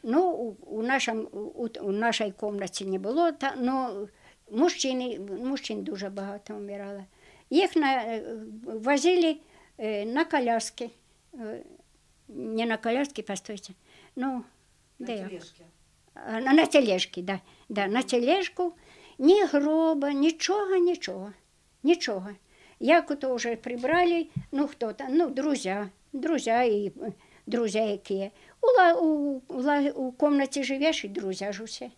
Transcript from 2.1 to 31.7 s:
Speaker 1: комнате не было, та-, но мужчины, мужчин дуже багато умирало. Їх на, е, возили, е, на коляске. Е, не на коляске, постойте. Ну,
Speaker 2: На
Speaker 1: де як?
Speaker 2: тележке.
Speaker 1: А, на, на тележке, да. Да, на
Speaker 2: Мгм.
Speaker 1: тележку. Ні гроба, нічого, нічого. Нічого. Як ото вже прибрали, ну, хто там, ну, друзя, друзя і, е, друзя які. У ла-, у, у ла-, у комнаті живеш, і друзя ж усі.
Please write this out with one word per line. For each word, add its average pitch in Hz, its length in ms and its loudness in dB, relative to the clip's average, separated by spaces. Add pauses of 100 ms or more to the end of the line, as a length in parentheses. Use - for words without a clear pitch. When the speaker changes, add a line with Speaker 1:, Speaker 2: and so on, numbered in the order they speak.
Speaker 1:
комнате 202 520 -6
не 190 140 -4
было, 294 340 0
та-, 277 240 -4
но 247 500 -2 (440)
мужчины, 254 680 0 (260)
мужчин 240 400 -6
дуже 196 260 -8
багато 202 440 -10
умирало. 202 500 -12 (460)
Їх 359 260 4
на, 285 160 4 (100)
е, 220 200 -6 (440)
возили, 294 720 2 (420)
е, 214 280 -2
на 269 180 0
коляске. 240 680 -2 (500)
Е, 220 220 -10 (680)
не 220 380 -4
на 226 100 -2
коляске, 233 460 -2
постойте. 202 500 -10 (440)
Ну, 254 280 -4 (540)
Speaker 2:
На 247 80 -10
Speaker 1:
де 233 100 -6
як? 190 120 -8
Speaker 2:
тележке. 175 360 -16 (500)
Speaker 1:
А, 226 260 -8
на, 262 120 2
на 320 140 8
тележке, 202 560 2
да. 185 180 -6 (280)
Да, 202 180 -2
на 214 140 0
Speaker 2:
Мгм. 254 80 -4
Speaker 1:
тележку. 339 640 0 (460)
Ні 370 260 6
гроба, 302 680 2
нічого, 359 640 0
нічого. 208 560 0 (500)
Нічого. 233 460 2 (520)
Як 330 300 4
ото 269 240 -2
вже 233 220 -2
прибрали, 320 680 2 (260)
ну, 285 160 0
хто 226 240 -6
там, 262 240 -4
ну, 330 140 4
друзя, 247 580 -2 (240)
друзя 254 500 0
і, 208 240 2
е, - 260 -8 (340)
друзя 220 340 0
які. 202 500 -2 (300)
У 480 60 2 (140)
ла-, 339 200 8
у, 285 480 2
у 254 140 -4
ла-, 285 300 2
у 262 200 -4
комнаті 277 520 2
живеш, 269 400 0
і 202 40 -8
друзя 196 440 -6
ж 202 120 -10
усі. 247 340 -12